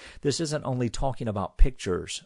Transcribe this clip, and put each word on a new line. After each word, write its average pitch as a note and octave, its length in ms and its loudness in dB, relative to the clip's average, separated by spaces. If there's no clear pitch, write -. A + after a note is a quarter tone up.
This C#3+ 180 0
isn't D3+ 260 -4
only B2 240 -2
talking C3+ 380 -4
about G2 300 -4
pictures, F2 680 4